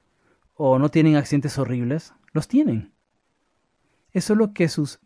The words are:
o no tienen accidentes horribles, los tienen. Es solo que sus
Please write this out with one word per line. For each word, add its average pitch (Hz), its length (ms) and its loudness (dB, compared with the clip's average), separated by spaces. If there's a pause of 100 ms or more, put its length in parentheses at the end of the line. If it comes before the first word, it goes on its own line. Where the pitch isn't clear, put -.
(540)
o 131 240 2
no 143 120 2
tienen 156 260 4
accidentes 143 400 -2
horribles, 127 560 -4 (200)
los 156 160 -4
tienen. 240 440 0 (1200)
Es 185 120 -4
solo 214 280 0
que 175 160 0
sus 151 380 -6